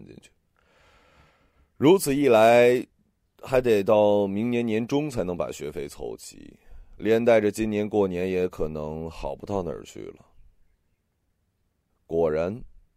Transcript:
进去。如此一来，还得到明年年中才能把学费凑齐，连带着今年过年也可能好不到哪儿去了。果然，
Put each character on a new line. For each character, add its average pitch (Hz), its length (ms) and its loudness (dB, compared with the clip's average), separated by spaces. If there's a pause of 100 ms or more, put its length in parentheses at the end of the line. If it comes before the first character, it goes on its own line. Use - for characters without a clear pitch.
进 50 160 -20
去。 - 80 -20 (1500)
如 165 220 6
此 147 180 -4
一 143 120 0
来， 120 580 6 (560)
还 131 180 -2
得 113 240 2
到 104 440 2
明 104 240 -4
年 120 120 -2
年 113 220 -2
中 147 240 -4
才 120 140 -6
能 90 120 -6
把 71 160 -6
学 73 200 -10
费 76 160 -10
凑 60 300 -14
齐， - 380 -20 (420)
连 113 280 0
带 113 160 6
着 104 100 2
今 110 160 -2
年 104 220 -2
过 101 180 2
年 90 220 -4
也 90 180 0
可 90 200 -6
能 78 420 -10
好 71 260 -12
不 - 80 -18
到 101 200 -6
哪 82 80 -8
儿 52 120 -12
去 - 180 -18
了。 50 220 -18 (1800)
果 82 240 0
然， 82 260 -4 (420)